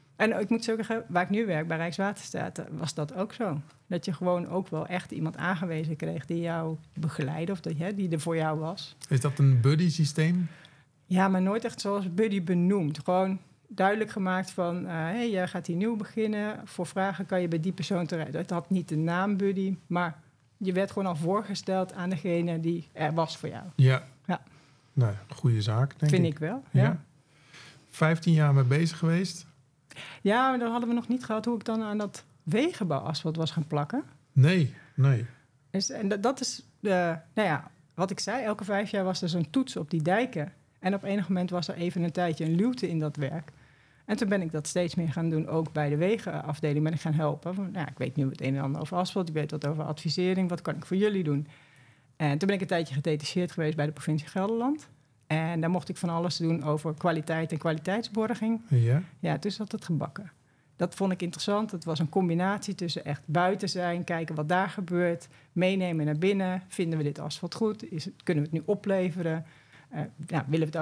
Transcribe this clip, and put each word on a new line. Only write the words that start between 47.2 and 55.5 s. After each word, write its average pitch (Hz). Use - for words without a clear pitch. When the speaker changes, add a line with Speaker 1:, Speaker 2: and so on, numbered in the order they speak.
Speaker 1:
Van, 202
nou 196
ja, -
ik -
weet 131
nu 139
het 131
een 135
en 139
ander 139
over 156
asfalt, 180
ik 165
weet 147
wat 147
over 151
advisering, 180
wat 175
kan -
ik 160
voor 185
jullie 196
doen? 147
En 147
toen 190
ben 202
ik 185
een 180
tijdje 170
gedetacheerd 151
geweest 151
bij 151
de 151
provincie 151
Gelderland. 233
En 160